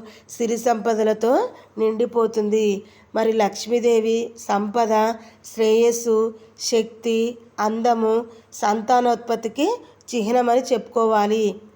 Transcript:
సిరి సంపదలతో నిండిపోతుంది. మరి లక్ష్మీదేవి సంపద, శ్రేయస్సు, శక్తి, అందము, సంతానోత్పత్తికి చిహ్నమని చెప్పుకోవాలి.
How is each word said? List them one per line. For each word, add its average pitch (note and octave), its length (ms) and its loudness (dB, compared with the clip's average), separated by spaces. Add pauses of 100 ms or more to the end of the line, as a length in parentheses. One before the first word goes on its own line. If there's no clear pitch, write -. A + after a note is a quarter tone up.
(280)
సిరి A#3 300 -4
సంపదలతో A3+ 760 0 (440)
నిండిపోతుంది. A3 880 0 (480)
మరి A3 180 0
లక్ష్మీదేవి A3+ 840 0 (220)
సంపద, G#3+ 540 -2 (500)
శ్రేయస్సు, A3+ 720 2 (460)
శక్తి, A3+ 540 -2 (420)
అందము, A3+ 560 0 (380)
సంతానోత్పత్తికి A#3 1120 0 (380)
చిహ్నమని B3 580 0
చెప్పుకోవాలి. A3 840 0 (300)